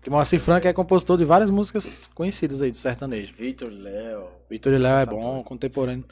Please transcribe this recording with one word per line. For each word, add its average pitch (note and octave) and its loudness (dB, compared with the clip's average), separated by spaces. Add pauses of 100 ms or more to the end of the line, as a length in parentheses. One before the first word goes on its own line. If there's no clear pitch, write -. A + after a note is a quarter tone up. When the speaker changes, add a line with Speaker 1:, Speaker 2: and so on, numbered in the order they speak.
Speaker 1:
Que - -10
Moacir C#3+ 4
Franco F3 4
é F3+ 4
compositor F3+ 2
de E3+ 4
várias F#3+ 6
músicas - -4
conhecidas D#3+ -4
aí C3 0
do A2+ -8
sertanejo. A#2+ -6
Speaker 2:
Vitor B2 -10
e G#2 -16
Léo. G2+ -10 (220)
Speaker 1:
Vitor B2 0
e C3+ 4
Léo C3 4
é C3+ 2
Speaker 2:
Tá A#2 -4
Speaker 1:
bom, A#2 -6
Speaker 2:
doido. B2 -8
Speaker 1:
contemporâneo. B2+ -6